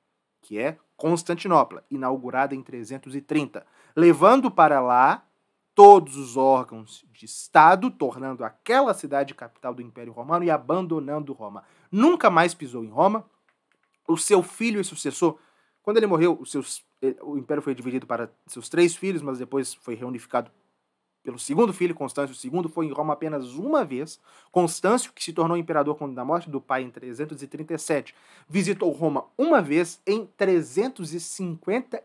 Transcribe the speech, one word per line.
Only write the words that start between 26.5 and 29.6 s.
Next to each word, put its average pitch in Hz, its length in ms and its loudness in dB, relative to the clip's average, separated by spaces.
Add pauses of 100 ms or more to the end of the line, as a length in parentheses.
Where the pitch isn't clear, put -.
pai 131 200 -6
em 127 80 -12
trezentos 131 540 -12
e 139 40 -16
trinta 156 260 -10
e 160 40 -6
sete, 147 380 -6 (320)
visitou 180 420 -2
Roma 143 360 -4 (120)
uma 294 240 2